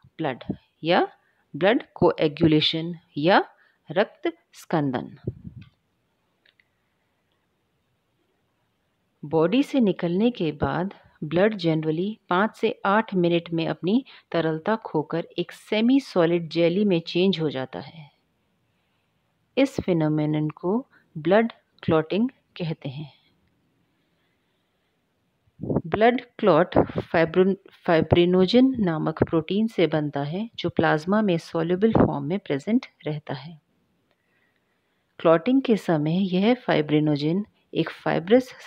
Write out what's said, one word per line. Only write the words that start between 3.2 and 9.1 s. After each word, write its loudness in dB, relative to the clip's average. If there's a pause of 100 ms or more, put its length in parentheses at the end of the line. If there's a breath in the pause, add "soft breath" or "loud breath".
रक्त -4 (200)
स्कंदन। -4 (4000)